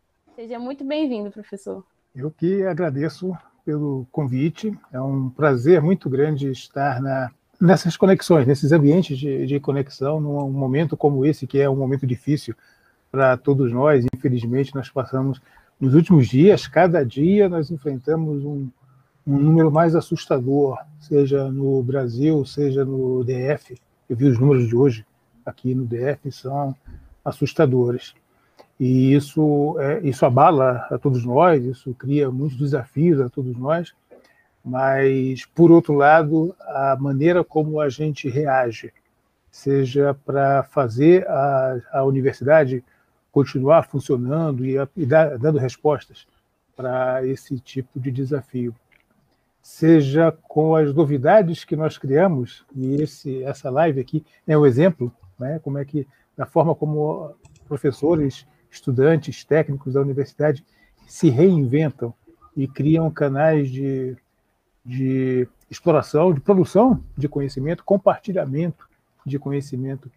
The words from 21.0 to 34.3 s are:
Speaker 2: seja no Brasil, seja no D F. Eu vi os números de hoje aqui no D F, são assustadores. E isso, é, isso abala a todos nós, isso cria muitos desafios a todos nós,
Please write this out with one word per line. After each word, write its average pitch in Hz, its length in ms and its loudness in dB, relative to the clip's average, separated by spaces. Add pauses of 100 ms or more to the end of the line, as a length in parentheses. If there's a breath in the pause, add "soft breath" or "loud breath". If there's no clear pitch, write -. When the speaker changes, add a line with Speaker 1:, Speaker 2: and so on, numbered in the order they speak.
Speaker 2:
seja 139 500 0
no 135 320 -2
Brasil, 131 600 -2
seja 139 400 -2
no 131 400 -4
D 123 80 -4
F. 127 440 -6 (320)
Eu 123 80 -4
vi 127 100 2
os 123 120 4
números 127 300 4
de 117 80 0
hoje 120 280 2 (400)
aqui - 300 -6
no 127 100 -4
D 120 260 -4
F, 139 200 -10
são 135 460 -8 (480 soft breath)
assustadores. 127 920 -2 (640 soft breath)
E 131 360 2
isso, 147 640 0
é, 143 200 -2
isso 147 240 -2
abala 131 680 4
a 131 80 -6
todos 127 260 -2
nós, 139 400 2
isso 127 300 -10
cria 139 360 -2
muitos 131 260 -6
desafios 143 640 0
a 123 80 0
todos 127 280 -8
nós, 156 360 -4 (720 soft breath)